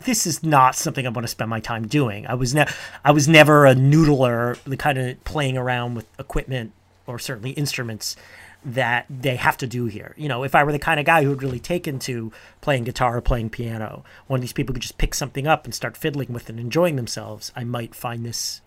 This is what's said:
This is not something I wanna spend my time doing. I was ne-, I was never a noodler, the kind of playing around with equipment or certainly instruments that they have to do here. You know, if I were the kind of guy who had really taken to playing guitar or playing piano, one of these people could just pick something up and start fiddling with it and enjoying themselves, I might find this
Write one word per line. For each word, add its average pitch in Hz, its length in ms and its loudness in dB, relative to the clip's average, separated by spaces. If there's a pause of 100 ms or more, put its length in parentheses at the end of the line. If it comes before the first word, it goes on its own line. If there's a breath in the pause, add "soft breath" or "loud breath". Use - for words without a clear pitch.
This 247 200 0
is 160 180 -4
not 135 320 6
something 139 300 -4
I 127 40 -2
wanna 117 180 -6
spend 113 220 -6
my 113 100 -4
time 113 280 -6
doing. 107 380 0
I 117 80 -4
was 127 220 -2
ne-, 147 100 4 (400 loud breath)
I 143 60 8
was 147 160 6
never 151 380 8
a 131 100 10
noodler, 131 880 4
the 135 140 -6
kind 139 200 0
of 123 260 -6
playing 135 340 -2
around 123 380 -2
with 110 120 -10 (100)
equipment 131 540 -6 (340)
or 120 140 -10
certainly 127 320 -8
instruments 127 640 -6 (480 loud breath)
that 123 460 -2
they 131 280 -4
have - 200 0
to 143 80 -8
do 123 220 -4
here. 104 300 -10
You 151 120 -6
know, 127 140 -4
if 135 100 -4
I 147 100 6
were 147 80 2
the 147 60 -2
kind 156 220 0
of 143 80 -2
guy 165 160 6
who 139 80 2
had 131 100 -4
really 127 180 -4
taken 175 420 -6
to 113 300 -8 (300 soft breath)
playing 135 220 0
guitar 120 340 0
or 117 40 -2
playing 113 280 0
piano, 113 540 -8 (240 soft breath)
one 131 100 0
of 123 40 0
these 123 120 -8
people 135 200 -2
could 139 100 -6
just - 160 -14
pick - 160 0
something 143 320 -6
up 156 180 2
and 120 80 -12
start - 240 -8
fiddling 139 340 -4
with 120 120 -8
it - 80 -18
and 113 80 -12
enjoying 151 360 0
themselves, 107 600 -8
I 127 80 -8
might 120 320 -8
find 117 280 -8
this - 440 -8